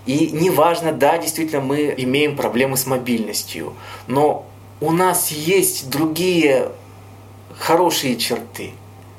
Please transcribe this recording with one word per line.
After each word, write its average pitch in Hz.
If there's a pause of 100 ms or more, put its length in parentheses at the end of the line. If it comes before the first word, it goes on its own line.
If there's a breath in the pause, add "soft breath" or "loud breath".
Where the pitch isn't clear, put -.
И 143
неважно, 165
да, 143
действительно, 156
мы 143
имеем 143
проблемы 131
с -
мобильностью, 113 (340 loud breath)
но 143 (360)
у 156
нас 180
есть 156
другие 156 (840)
хорошие 160
черты, 107 (480)